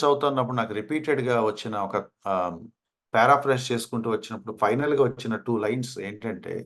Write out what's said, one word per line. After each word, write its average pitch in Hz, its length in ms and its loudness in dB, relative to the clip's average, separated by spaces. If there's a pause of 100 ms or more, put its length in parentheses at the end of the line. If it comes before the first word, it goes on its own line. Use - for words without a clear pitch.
చదువుతున్నప్పుడు 135 600 2
నాకు 110 180 -4
రిపీటెడ్‌గా 135 580 0 (100)
వచ్చిన 107 280 -4 (120)
ఒక, 101 80 -4 (360)
ఆ, - 20 0 (800)
పారాఫ్రేజ్ 131 580 4
చేసుకుంటూ 117 440 -4
వచ్చినప్పుడు 107 380 -8 (100)
ఫైనల్‌గా 135 460 4
వచ్చిన 117 260 -4 (100)
టూ 120 80 0 (120)
లైన్స్ 123 280 -2 (140)
ఏంటంటే, 104 460 -8 (120)